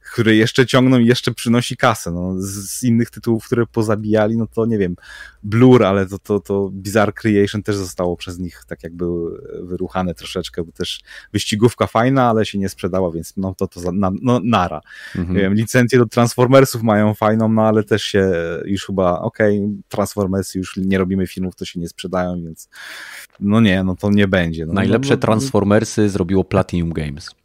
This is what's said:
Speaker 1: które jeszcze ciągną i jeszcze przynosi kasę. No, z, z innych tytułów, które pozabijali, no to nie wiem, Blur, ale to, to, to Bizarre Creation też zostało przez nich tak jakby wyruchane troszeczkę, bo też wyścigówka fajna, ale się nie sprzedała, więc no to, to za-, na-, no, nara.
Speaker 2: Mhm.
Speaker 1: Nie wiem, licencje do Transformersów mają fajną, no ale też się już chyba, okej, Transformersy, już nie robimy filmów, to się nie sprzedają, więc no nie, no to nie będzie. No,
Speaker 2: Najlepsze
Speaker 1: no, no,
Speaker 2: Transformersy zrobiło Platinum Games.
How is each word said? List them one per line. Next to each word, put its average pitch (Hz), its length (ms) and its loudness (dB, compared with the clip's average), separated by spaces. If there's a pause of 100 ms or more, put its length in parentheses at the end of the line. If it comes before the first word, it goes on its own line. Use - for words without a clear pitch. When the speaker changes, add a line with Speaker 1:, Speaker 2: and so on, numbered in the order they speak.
(120)
Speaker 1:
które 110 220 2
jeszcze 113 320 4
ciągną 127 320 4
i 117 80 4
jeszcze 123 280 2
przynosi 120 420 -2
kasę. 110 340 0
No, 90 280 -4
z, 95 80 -4
z 98 360 -10
innych 117 280 2
tytułów, 110 360 -4
które 117 200 -2
pozabijali, 107 680 0
no 113 100 -2
to 113 200 -4
nie 113 120 -2
wiem, 90 180 -2 (460)
Blur, 117 420 6
ale 98 220 2
to, 95 120 -10
to, 101 220 -2
to 98 320 -4
Bizarre 98 400 0
Creation 104 500 0
też 104 140 -4
zostało 90 400 -4
przez 90 220 -12
nich 90 300 -12
tak - 140 -14
jakby 85 220 -10 (580)
wyruchane 90 520 -6
troszeczkę, - 500 -8
bo 82 80 -14
też - 280 -8 (320)
wyścigówka 107 540 0
fajna, 123 440 2
ale 110 160 2
się 101 120 -6
nie 98 100 -2
sprzedała, 92 440 -2
więc 82 240 -10
no 95 180 -4
to, 95 140 -4
to - 120 -16
za-, 87 120 -4
na-, 95 180 0 (120)
no, 123 220 2
nara. 90 360 0 (360)
Speaker 2:
Mhm. 90 200 -2
Speaker 1:
Nie 101 60 2
wiem, 95 120 2
licencje 120 440 2
do 120 80 6
Transformersów 123 760 2
mają 107 320 4
fajną, 110 340 2
no 110 140 2
ale 107 220 2
też 104 180 0
się 95 300 2 (320)
już 95 220 -6
chyba, 92 340 0
okej, 104 480 0 (200)
Transformersy, 98 680 -4
już - 180 -8
nie 95 220 0
robimy 95 280 0
filmów, 92 300 -8
to - 80 -12
się - 160 -10
nie 85 80 -8
sprzedają, 90 540 -6
więc 82 260 -16 (720)
no 104 200 2
nie, 95 240 4
no 90 120 -2
to 104 140 -2
nie 101 180 4
będzie. 82 380 0
No, 85 60 -6
Speaker 2:
Najlepsze 107 380 0
Speaker 1:
no, - 60 4
no, 131 40 -8
Speaker 2:
Transformersy 107 880 2
zrobiło 95 360 0
Platinum 87 480 -2
Games. 76 360 -8 (160)